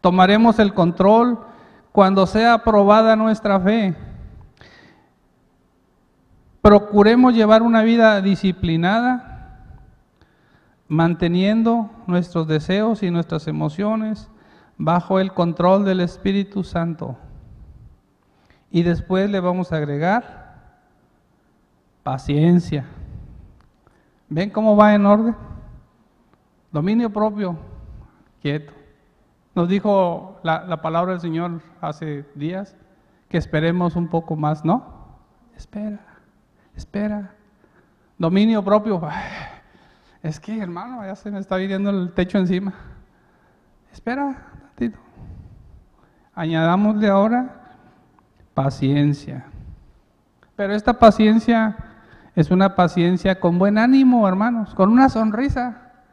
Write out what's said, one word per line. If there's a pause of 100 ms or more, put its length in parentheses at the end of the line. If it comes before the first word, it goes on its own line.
Tomaremos
el
control (540)
cuando
sea
probada
nuestra
fe. (2750)
Procuremos
llevar
una
vida
disciplinada, (1600)
manteniendo (160)
nuestros
deseos
y
nuestras
emociones (500)
bajo
el
control
del
Espíritu
Santo. (1500)
Y
después
le
vamos
a
agregar (1300)
paciencia. (1400)
¿Ven
cómo
va
en
orden? (1300)
Dominio
propio, (840)
quieto. (800)
Nos
dijo
la,
la
palabra
del
Señor (200)
hace (100)
días (520)
que
esperemos
un
poco
más,
¿no? (720)
Espera, (720)
espera. (840)
Dominio
propio.
Ay, (960)
es
que,
hermano,
ya
se
me
está
viniendo
el
techo
encima. (1200)
Espera (160)
tantito. (1400)
Añadámosle
ahora (960)
paciencia. (1080)
Pero
esta
paciencia (580)
es
una
paciencia
con
buen
ánimo,
hermanos,
con
una
sonrisa. (200)